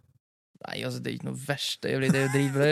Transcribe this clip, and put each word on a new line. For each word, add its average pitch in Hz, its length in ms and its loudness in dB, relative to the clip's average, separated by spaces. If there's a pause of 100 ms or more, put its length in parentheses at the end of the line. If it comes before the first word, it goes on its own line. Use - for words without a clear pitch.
(680)
Nei, - 160 -6
altså, 127 160 -6
det 123 140 -6
er 123 80 -8
ikke 131 100 -6
noe 127 160 -8
verste - 400 -4
øyeblikk. 131 240 2
Det 135 80 4
er 135 80 2
jo 131 80 0
dritbra 139 360 4